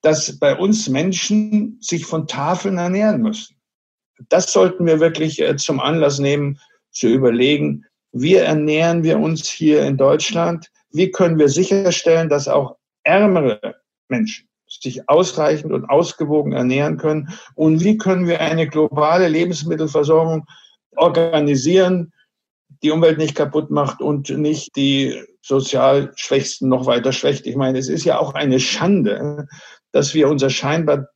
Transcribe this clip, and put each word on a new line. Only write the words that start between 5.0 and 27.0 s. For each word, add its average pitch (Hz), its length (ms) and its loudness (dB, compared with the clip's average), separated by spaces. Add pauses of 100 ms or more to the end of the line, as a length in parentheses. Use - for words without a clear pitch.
wirklich, 160 380 0
äh, 151 180 0
zum 139 240 -4
Anlass 143 380 0
nehmen, 143 400 -2 (340)
zu - 160 -2
überlegen, 135 760 2 (280)
wie 147 240 2
ernähren 156 680 0
wir 160 140 2
uns 156 320 -2
hier 151 320 2
in 139 160 0
Deutschland? 160 720 0 (220)
Wie 185 180 0
können 165 280 0
wir 147 120 4
sicherstellen, 170 800 0
dass 143 180 -2
auch 135 280 0 (280)
ärmere 160 680 2 (340)
Menschen 113 400 -4 (180)
sich - 440 -12
ausreichend 156 640 0
und 135 100 -4
ausgewogen 147 680 0
ernähren 135 440 -2
können? 156 320 -4 (260)
Und 160 300 2
wie 214 140 2
können 185 280 0
wir 170 140 -2
eine 160 260 -2
globale 156 600 0
Lebensmittelversorgung 160 1160 0 (500)
organisieren, 165 1120 2 (720)
die 151 80 2
Umwelt 160 280 4
nicht 156 160 -2
kaputt 151 360 -4
macht 143 300 -2
und 143 300 -4
nicht 151 440 -4
die 139 480 -2 (200)
sozial 135 760 0
Schwächsten - 540 -4
noch 127 160 0
weiter 123 260 0